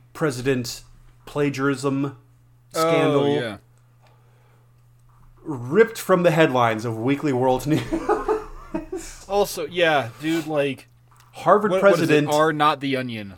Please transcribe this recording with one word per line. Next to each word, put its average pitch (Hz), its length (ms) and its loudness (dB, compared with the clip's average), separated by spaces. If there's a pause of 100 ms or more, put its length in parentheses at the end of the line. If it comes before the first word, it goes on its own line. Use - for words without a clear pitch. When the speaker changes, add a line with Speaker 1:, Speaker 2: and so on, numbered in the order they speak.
(140)
Speaker 1:
president 127 680 -4 (420)
plagiarism 139 920 -2 (540)
scandal. 160 520 2
Speaker 2:
Oh, 143 120 0
yeah. 113 220 -6 (1900)
Speaker 1:
Ripped 151 560 0
from 180 240 2
the 165 80 4
headlines 127 540 2
of 113 120 -4
Weekly 139 360 -2
World 127 340 0
<laughs> - 0 -
News. - 1600 -6
Speaker 2:
Also, 196 400 -2
yeah, 160 420 0 (120)
dude, 160 260 -2
like, 143 400 -2 (460)
Speaker 1:
Harvard 202 380 2
Speaker 2:
what, 190 100 0
what 196 140 8
is - 0 -
it? 165 120 0
Speaker 1:
president 147 260 4
Speaker 2:
Are 156 200 4
not 151 260 2
the 139 160 -4
Onion. 113 420 -8